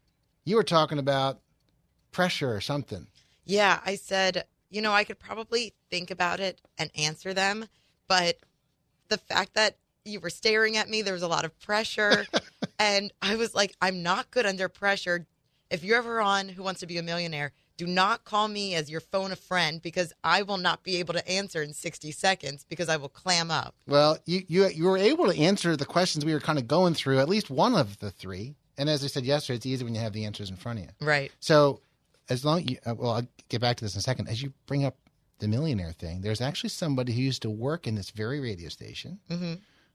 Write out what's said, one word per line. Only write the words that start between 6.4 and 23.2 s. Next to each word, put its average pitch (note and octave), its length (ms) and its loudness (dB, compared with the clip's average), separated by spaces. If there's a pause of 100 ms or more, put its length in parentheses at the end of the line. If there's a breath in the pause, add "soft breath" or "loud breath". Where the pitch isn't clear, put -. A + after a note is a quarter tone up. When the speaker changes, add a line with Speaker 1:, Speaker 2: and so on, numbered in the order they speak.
Speaker 2:
and D#3 180 -6
answer D#3+ 380 -4
them, G3 320 0 (420)
but F3 300 2 (720)
the G#3+ 100 0
fact - 380 -2
that G#3+ 220 2 (280)
you G#3 140 -10
were E3+ 100 -8
staring A3 480 2
at G#3+ 100 0
me, G#3+ 140 -2
there G3 140 -2
was F3 80 -4
a F3 40 0
lot D#3+ 160 0
of - 160 -8
pressure, G#3 680 2 (260)
Speaker 1:
<laughs> - 260 -6
Speaker 2:
and G3+ 400 2
I G3 160 0
was A3+ 200 -4
like, G3+ 260 0
"I'm F3+ 220 0
not F#3+ 260 0
good A#3+ 160 0
under F#3+ 240 -2
pressure. F#3 560 -2 (460)
If E3+ 120 -4
you're A3 140 2
ever A#3 240 0
on G3 280 2
Who F#3 120 -12
Wants F#3 200 -6
to F3+ 40 -8
Be E3+ 120 -8
a E3+ 60 -4
Millionaire, E3 480 -4 (260)
do F3 100 -6
not F#3+ 380 2
call G#3+ 220 2
me G3+ 280 -4
as D3+ 160 -4
your D#3+ 100 -6
phone F#3+ 300 -4
a F3+ 40 -6
friend E3 460 -2
because E3+ 320 -4 (100)
I F3+ 200 4
will G3 140 -4
not F3+ 260 -2
be F#3 140 -2
able F3 180 -4
to - 120 -4
answer F#3 360 -4
in D3 100 -10
sixty D#3 380 -10
seconds D3 580 -2
because E3 200 -4
I D#3 80 2
will C#3 120 -10
clam E3+ 400 0